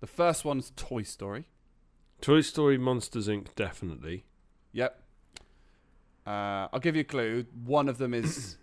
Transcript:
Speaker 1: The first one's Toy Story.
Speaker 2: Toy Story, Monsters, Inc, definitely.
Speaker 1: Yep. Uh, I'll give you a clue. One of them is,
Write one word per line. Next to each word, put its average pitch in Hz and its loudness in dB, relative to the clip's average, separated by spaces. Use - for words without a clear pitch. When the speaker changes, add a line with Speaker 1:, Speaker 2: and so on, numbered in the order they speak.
Speaker 1:
The 123 -12
first 170 2
one's 139 -2
Toy 117 -6
Story. 101 -8
Speaker 2:
Toy 151 8
Story, 143 4
Monsters, 123 0
Inc, 104 -2
definitely. 87 -6
Speaker 1:
Yep. 123 -2
Uh, 101 -4
I'll 131 -4
give 165 2
you 156 2
a 139 0
clue. 120 -2
One 143 2
of 120 -4
them 127 -2
is, 117 -4